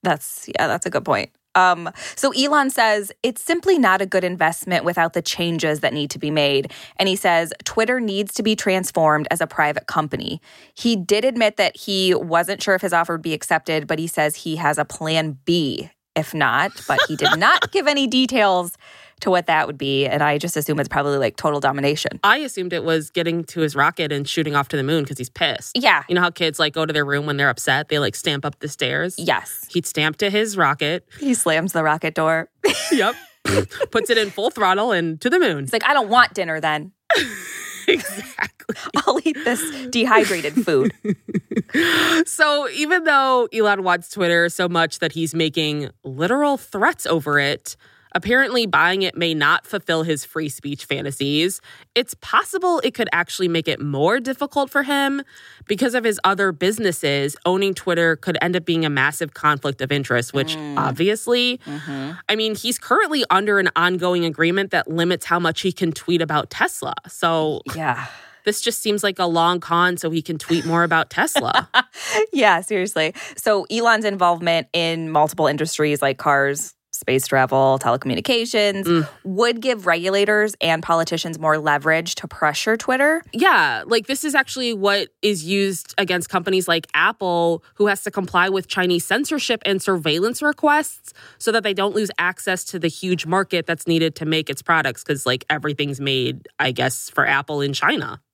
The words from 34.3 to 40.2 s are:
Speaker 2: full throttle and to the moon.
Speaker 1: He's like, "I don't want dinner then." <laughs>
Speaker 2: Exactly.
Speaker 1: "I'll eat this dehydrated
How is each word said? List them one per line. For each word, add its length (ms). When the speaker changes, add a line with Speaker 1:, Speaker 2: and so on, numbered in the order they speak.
Speaker 2:
full 200
throttle 400
and 300
to 100
the 80
moon. 260
Speaker 1:
He's 80
like, 140
"I 80
don't 140
want 260
dinner 260
then." 300
<laughs> 80
Speaker 2:
Exactly. 880
Speaker 1:
"I'll 180
eat 120
this 160
dehydrated 760